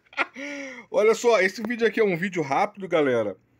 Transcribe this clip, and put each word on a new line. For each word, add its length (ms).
<laughs> 840
Olha 240
só, 280
esse 200
vídeo 240
aqui 140
é 40
um 120
vídeo 260
rápido, 460
galera. 480